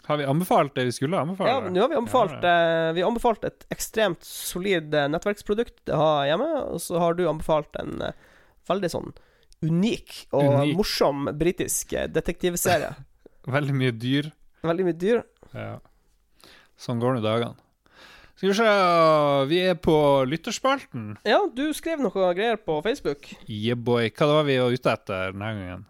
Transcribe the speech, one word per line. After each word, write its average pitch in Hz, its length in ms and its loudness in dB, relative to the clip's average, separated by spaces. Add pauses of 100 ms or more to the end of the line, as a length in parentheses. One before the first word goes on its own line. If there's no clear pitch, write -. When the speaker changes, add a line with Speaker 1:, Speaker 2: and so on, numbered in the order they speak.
Speaker 1:
har 151 100 0
vi 147 80 -4
anbefalt 165 480 2
det 131 80 0
vi 127 80 0
skulle 143 240 -2
anbefale? 185 320 -2
Speaker 2:
Ja, 254 140 0
men 196 100 -6
nå 180 80 2
har 233 80 4
vi 320 80 -4
anbefalt, 233 380 0
Speaker 1:
Ja, 117 80 -12 (100)
ja. 165 380 4
Speaker 2:
eh, - 20 0
vi 170 80 -2
har 175 80 0
anbefalt 233 400 0
et - 220 -10
ekstremt - 580 -2
solid, 180 680 -4
eh, 143 140 2
nettverksprodukt 208 800 -4
å - 80 0
ha 151 300 2
hjemme, 254 400 0
og 165 180 -6
så 170 160 -4
har 170 160 2
du 180 140 0
anbefalt 156 500 -2
en, - 220 -6
eh, - 100 -4 (540)
veldig 180 260 -2
sånn - 220 -8 (500)
unik 170 680 -2
og 139 320 4
Speaker 1:
Unik. 151 100 0
Speaker 2:
morsom 147 560 0
britisk, - 640 -2
eh, 67 180 -2
detektivserie. 175 800 -2 (300)
Speaker 1:
<laughs> - 260 -20
Veldig 139 260 -2
mye 131 220 0
dyr. 139 360 -2 (320)
Speaker 2:
Veldig 170 200 0
mye 170 160 0
dyr. 175 240 0 (300)
Speaker 1:
Ja. 107 260 -12 (960)
Sånn 120 240 -6
går 127 160 2
nå 117 80 -4
dagene. 117 320 -2 (800)
Skal 190 140 -2
vi 202 80 2
se, 226 100 4 (800)
vi 170 120 0 (100)
er 180 80 2
på 147 480 4
lytterspalten. 127 1000 -4
Speaker 2:
Ja, 339 220 4
du 285 280 -4
skrev 330 280 -6
noe 190 320 2
greier 214 240 0
på 156 240 -4
Facebook. 196 480 -4 (160)
Speaker 1:
Yeah, 110 320 -2
boy. 117 320 2
Hva - 180 0
var 151 160 4
vi 135 140 2
ute 123 340 0
etter 95 400 -4
denne 101 220 -8
gangen? 95 360 -10